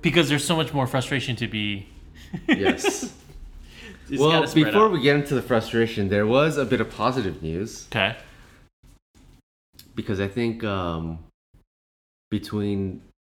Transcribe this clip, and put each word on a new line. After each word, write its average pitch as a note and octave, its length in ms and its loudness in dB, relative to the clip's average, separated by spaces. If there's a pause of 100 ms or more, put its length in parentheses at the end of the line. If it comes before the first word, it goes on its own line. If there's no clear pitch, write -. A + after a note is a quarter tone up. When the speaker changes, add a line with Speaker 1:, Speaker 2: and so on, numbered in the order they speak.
Speaker 1:
Because D#3 260 4
there's C#3+ 160 2
so E3 140 0
much D#3 160 -2
more C3+ 140 0
frustration B2+ 500 -2
to A#2 100 -4
be G#2 400 -4 (300)
<laughs> - 320 -12
Speaker 2:
Yes. F#4 640 0 (920)
Speaker 1:
It's C3 140 -2
Speaker 2:
Well, D3+ 80 6
Speaker 1:
gotta D#3+ 180 4
spread D#3 180 6
Speaker 2:
before G#3+ 200 6
Speaker 1:
out. G#3+ 60 4
Speaker 2:
we E3 100 0
get C#3+ 140 6
into C#3+ 180 0
the B2 80 2
frustration, A2+ 680 0
there G#2 180 2
was C#3+ 320 2
a C3 60 0
bit A#2 140 0
of A2 120 -2
positive G#2+ 500 -2
news. E2+ 500 -8
Speaker 1:
Okay. G#2+ 240 0 (1800)
Speaker 2:
Because G#2+ 240 -6
I G2 80 0
think, A2+ 360 -4
um, E2 560 -4 (1080)
between G2+ 720 -4 (260)